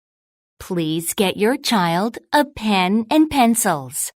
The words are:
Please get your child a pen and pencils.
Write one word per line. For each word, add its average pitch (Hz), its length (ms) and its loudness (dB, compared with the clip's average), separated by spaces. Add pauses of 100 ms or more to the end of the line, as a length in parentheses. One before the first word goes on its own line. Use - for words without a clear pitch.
(600)
Please 165 520 -4
get 190 240 0
your 214 200 0
child 196 640 0 (140)
a 294 120 4
pen 214 680 0
and 311 180 4
pencils. 214 880 0